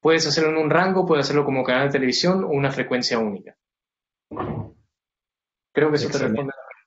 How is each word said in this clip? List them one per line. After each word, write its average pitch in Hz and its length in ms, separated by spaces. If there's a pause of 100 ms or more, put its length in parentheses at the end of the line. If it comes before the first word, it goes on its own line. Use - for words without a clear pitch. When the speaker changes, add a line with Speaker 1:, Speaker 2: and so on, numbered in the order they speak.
Speaker 1:
Puedes 160 260
hacerlo 156 220
en 156 80
un 156 120
rango, 180 360
puedes 147 200
hacerlo 143 200
como 135 180
canal 131 240
de 139 60
televisión 143 500
o 185 60
una 139 220
frecuencia 123 480
única. 101 360 (2250)
Creo 147 180
que 151 60
eso 147 140
te 143 80
Speaker 2:
Excelente. 131 80
Speaker 1:
responde. 135 280 (340)